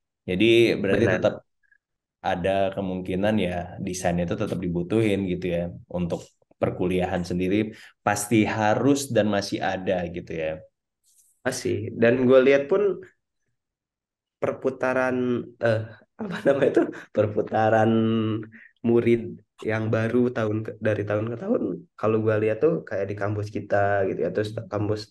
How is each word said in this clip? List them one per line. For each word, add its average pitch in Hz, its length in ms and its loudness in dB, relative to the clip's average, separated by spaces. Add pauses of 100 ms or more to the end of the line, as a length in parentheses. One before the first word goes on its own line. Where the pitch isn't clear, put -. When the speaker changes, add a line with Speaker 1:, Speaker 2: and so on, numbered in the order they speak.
(280)
Speaker 1:
Jadi 95 160 2 (380)
berarti 104 240 2
Speaker 2:
Benar. 92 80 2
Speaker 1:
tetap - 200 0 (960)
ada 92 200 -2 (260)
kemungkinan 92 580 -2 (120)
ya 87 80 -4 (320)
desain 90 360 -2
itu 85 200 -4
tetap 87 240 -4
dibutuhin 98 540 0 (120)
gitu 87 140 -6 (100)
ya, 87 60 -2 (360)
untuk 85 220 -4 (380)
perkuliahan 90 640 -2
sendiri 90 340 -2 (500)
pasti 107 360 2
harus 110 560 2 (160)
dan 104 120 4 (100)
masih - 260 -4
ada 95 320 -2 (220)
gitu 87 180 -10
ya. 78 160 -4 (960)
Speaker 2:
Masih. 104 300 -2 (180)
Dan 123 340 4
gue 131 180 8
lihat 139 240 6
pun 196 120 2 (1600)
perputaran, 127 760 0 (500)
eh, 110 120 2 (440)
apa 185 140 -8 (100)
namanya 139 280 4
itu, - 80 6 (320)
perputaran 110 760 2 (1000)
murid 117 320 4 (500)
yang 110 140 -2 (100)
baru 113 240 0 (180)
tahun 107 300 0
ke, - 40 -8 (160)
dari 104 220 2
tahun 107 240 0
ke 120 100 -6
tahun, 208 200 0 (360)
kalau 110 260 2
gue 110 180 2
lihat 110 220 0
tuh 165 80 4 (160)
kayak 98 220 -4
di 101 120 -8
kampus 104 340 -4
kita 101 520 0
gitu 90 160 -4
ya, 87 100 -2
terus 107 220 -2
te-, 107 160 -8
kampus, 104 280 -2 (100)